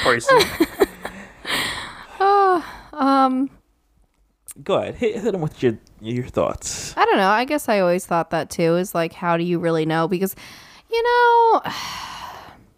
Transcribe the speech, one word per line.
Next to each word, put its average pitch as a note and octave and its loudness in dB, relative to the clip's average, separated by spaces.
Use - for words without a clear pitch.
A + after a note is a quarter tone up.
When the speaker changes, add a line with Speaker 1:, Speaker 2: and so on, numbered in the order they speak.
Speaker 1:
person. A4 4
Speaker 2:
<laughs> - -8
Uh, G4 4
um, C4+ 2
Speaker 1:
Go F3+ 0
ahead, G#2 -2
hit, A3 -2
hit G3+ -2
him F#3 -4
with D#3 -6
your, A#2 2
your A#2+ -6
thoughts. - -4
Speaker 2:
I F4+ 2
don't A4 2
know. F#3+ 2
I A3 2
guess D4 -4
I G#3 2
always F3+ 2
thought F3 -2
that D#3+ -4
too. E3 0
Is F#3 -4
like, E3+ -2
how E3+ -2
do E3+ 0
you F3 -2
really E3 0
know? D#3+ 0
Because, F#3+ -2
you A4+ 0
know. A#4 4
<sighs> - -8